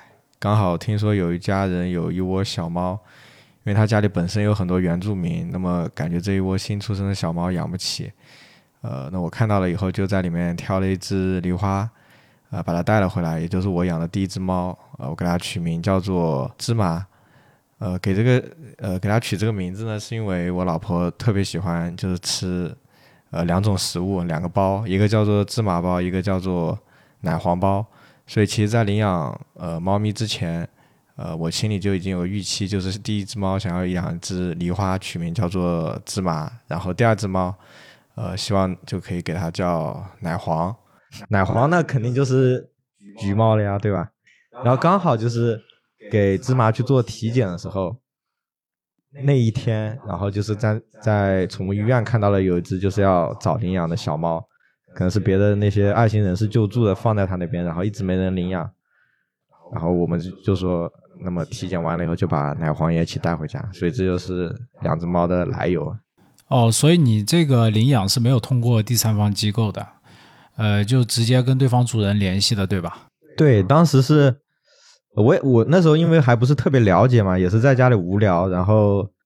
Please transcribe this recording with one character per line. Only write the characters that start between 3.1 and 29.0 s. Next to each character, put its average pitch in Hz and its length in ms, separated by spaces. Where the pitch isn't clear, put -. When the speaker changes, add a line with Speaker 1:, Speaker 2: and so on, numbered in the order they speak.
Speaker 1:
因 107 60
为 101 40
他 107 120
家 107 140
里 104 60
本 87 220
身 104 160
有 104 100
很 101 120
多 92 120
原 90 220
住 101 140
民， 85 360
那 90 80
么 90 360
感 160 140
觉 87 120
这 98 140
一 95 60
窝 95 160
新 101 220
出 101 160
生 98 140
的 98 60
小 87 180
猫 85 180
养 82 180
不 87 80
起， - 360
呃， 69 300
那 92 80
我 85 80
看 110 200
到 104 100
了 92 100
以 87 60
后 92 160
就 98 160
在 95 160
里 90 80
面 87 240
挑 95 260
了 95 60
一 95 100
只 92 460
狸 90 140
花， 98 340
呃， 82 120
把 85 100
它 87 100
带 107 180
了 92 80
回 90 120
来， 82 200
也 85 80
就 92 120
是 98 80
我 87 160
养 85 140
的 85 80
第 98 160
一 95 40
只 92 120
猫。 92 400
呃， 65 120
我 80 40
给 90 100
它 87 120
取 - 220
名 85 240
叫 95 160
做 85 580
芝 - 160
麻。 95 320
呃， 92 200
给 95 160
这 101 80
个， 123 220
呃， 92 220
给 101 100
它 107 100
取 110 180
这 104 100
个 113 60
名 92 220
字 110 120
呢， 107 120
是 - 160
因 113 120
为 90 240
我 90 140
老 85 140
婆 87 340
特 - 200
别 98 100
喜 87 160
欢 85 380
就 95 140
是 90 80
吃， 90 580
呃， 85 160
两 87 160
种 101 160
食 - 200
物， 92 260
两 82 180
个 92 40
包， 98 400
一 95 120
个 104 100
叫 107 160
做 104 180
芝 110 200
麻 90 180
包， 90 180
一 90 120
个 92 100
叫 92 180
做 90 400
奶 80 160
黄 87 200
包。 98 280
所 - 160
以 - 20
其 101 180
实 104 60
在 117 160
领 101 120
养， 90 440